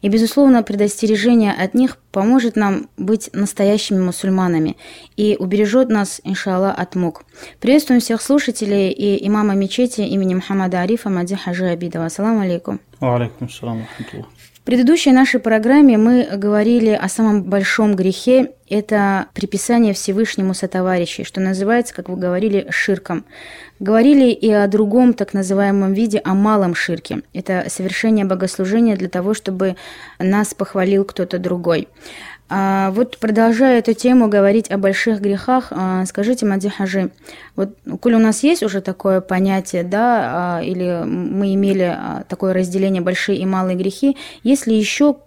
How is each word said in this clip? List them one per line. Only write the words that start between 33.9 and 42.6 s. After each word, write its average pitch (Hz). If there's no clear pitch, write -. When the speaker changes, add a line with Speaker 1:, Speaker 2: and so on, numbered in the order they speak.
Speaker 1:
тему, 247
говорить 202
о 202
больших 196
грехах, 202
а, 185
скажите, 220
Мади 196
Хаджи, 190
вот, 196
коль 240
у 220
нас 220
есть 339
уже 196
такое 190
понятие, 190
да, 180
а, 165
или 180
мы 190
имели, 196
а, -
такое 185
разделение 185